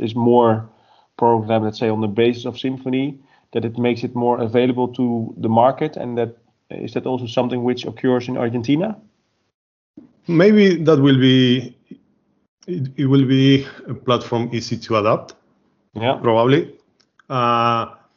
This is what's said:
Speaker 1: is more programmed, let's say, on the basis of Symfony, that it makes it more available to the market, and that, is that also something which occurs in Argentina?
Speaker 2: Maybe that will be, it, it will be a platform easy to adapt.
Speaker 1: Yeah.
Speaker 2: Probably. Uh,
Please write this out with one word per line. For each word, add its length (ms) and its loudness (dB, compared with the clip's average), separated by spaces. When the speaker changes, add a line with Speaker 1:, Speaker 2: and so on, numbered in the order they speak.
Speaker 1:
is 140 -6
more 540 4
programmed, 480 0
let's 120 -8
say, 120 -2
on 100 -2
the 80 -2
basis 380 -2
of 100 -10
Symfony, 600 -6
that 120 -2
it 120 -8
makes 280 -2
it 100 -10
more 260 0
available 540 0
to 420 -4
the 140 -4
market, 480 2
and 180 -10
that, 180 -4
is 240 -12
that 100 -6
also 220 -6
something 360 -4
which 220 -4
occurs 420 -2
in 120 -8
Argentina? 580 -2
Speaker 2:
Maybe 560 4
that 180 4
will 180 4
be, 580 2
it, 300 -6
it 100 -2
will 200 4
be 400 4
a 60 -12
platform 640 -2
easy 240 -6
to 180 -4
adapt. 380 -2
Speaker 1:
Yeah. 300 -2
Speaker 2:
Probably. 520 2
Uh, 680 0